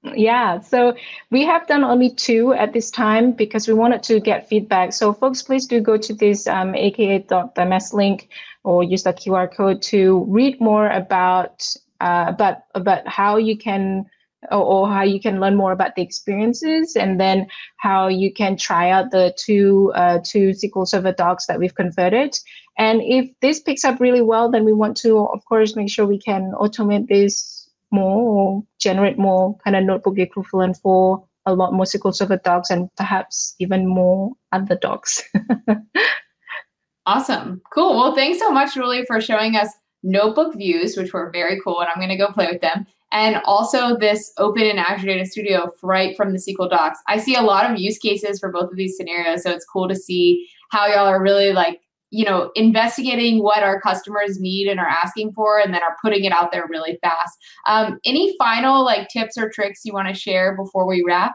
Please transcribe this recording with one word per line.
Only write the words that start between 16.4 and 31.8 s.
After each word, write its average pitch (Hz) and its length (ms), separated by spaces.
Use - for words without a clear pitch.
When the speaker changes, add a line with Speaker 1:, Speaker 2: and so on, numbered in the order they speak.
Speaker 1:
and 190 240
then 190 280
how 190 300
you 190 240
can 196 240
try 175 360
out 190 200
the 180 260
two, 196 580
uh, 175 280
two 196 280
S 190 100
Q 202 140
L 190 100
Server 185 260
docs 180 360
that 156 120
we've 180 160
converted. 196 640
And 220 260
if 254 240
this 302 180
picks - 240
up 254 160
really 247 220
well, 226 300
then 220 120
we 214 100
want 214 240
to, 220 280
of - 200
course, 220 300
make 208 140
sure 208 160
we 202 140
can 190 340
automate 208 560
this 202 460
more 196 320
or 196 260
generate 196 380
more 190 460
kind 202 140
of 190 80
notebook 190 340
equivalent 185 640
for 185 420
a 190 100
lot 185 180
more 185 100